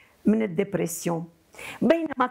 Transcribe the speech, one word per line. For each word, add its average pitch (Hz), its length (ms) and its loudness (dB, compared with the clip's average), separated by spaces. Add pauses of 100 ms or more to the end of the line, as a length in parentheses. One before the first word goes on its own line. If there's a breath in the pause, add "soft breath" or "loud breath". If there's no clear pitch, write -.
(260 soft breath)
من 220 160 4
الدبرسيون. 170 880 -2 (520 loud breath)
بينما 294 500 2